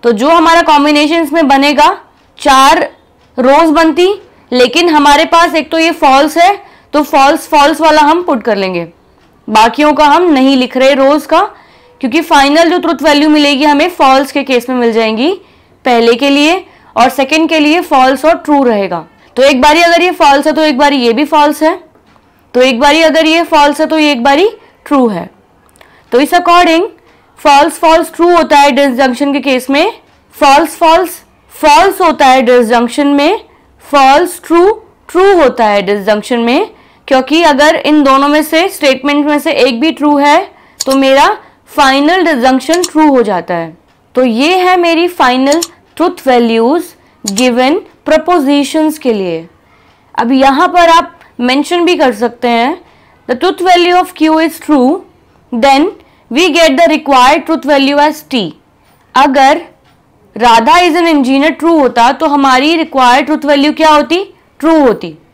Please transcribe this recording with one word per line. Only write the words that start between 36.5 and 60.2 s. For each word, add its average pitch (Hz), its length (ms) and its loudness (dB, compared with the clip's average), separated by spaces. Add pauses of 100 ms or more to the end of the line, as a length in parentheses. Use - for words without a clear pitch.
क्योंकि 269 340 0
अगर 302 340 2
इन 302 260 0
दोनों 277 260 2
में 302 140 0
से, 320 260 -2
statement 285 580 -2
में 294 120 -2
से 294 140 -4
एक 240 280 -2
भी 311 120 -2
true 294 260 -2
है 294 200 2 (420)
तो 269 160 -4
मेरा 269 300 2 (440)
final 294 540 0
disjunction 262 580 -2
true 311 260 0
हो 262 140 2
जाता 185 320 -4
है। 165 220 -8 (380)
तो 254 100 0
ये 262 340 0
है 359 180 0
मेरी 339 320 0
final 269 520 -2 (360)
truth - 300 -4
values 240 580 0 (400)
given 247 540 -2 (280)
propositions 311 920 -2
के 247 140 -4
लिए। 175 340 -6 (680)
अब 240 180 -4
यहाँ 269 360 2
पर 349 200 2
आप 339 240 0 (280)
mention 285 440 -2
भी 339 120 0
कर 269 180 0
सकते 233 340 -6
हैं, 240 320 -2 (480)
"The 247 100 -4
truth 359 240 -4
value 349 340 2
of 359 160 -2
Q 311 280 0
is 320 220 -4
true, 269 280 0 (600)
then 269 340 0 (440)
we 320 200 0
get 311 260 0
the 330 120 2
required 285 580 0
truth 320 200 -4
value 285 340 0
as 302 220 -2 (120)
T।" 202 140 -4 (680)
अगर 277 460 2 (760)